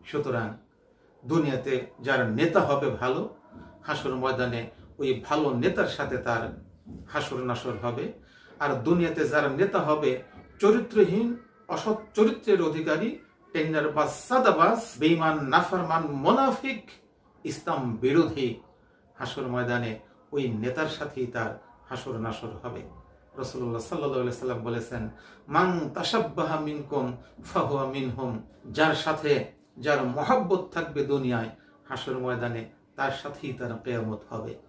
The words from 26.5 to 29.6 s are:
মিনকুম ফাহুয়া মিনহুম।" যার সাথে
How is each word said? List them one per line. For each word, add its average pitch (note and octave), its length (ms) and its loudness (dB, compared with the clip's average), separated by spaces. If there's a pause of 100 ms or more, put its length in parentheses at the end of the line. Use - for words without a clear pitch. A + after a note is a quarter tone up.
মিনকুম C#3+ 580 -4 (280)
ফাহুয়া C3+ 400 0
মিনহুম।" C3 560 -4 (300)
যার D3+ 240 4
সাথে C#3 560 0 (280)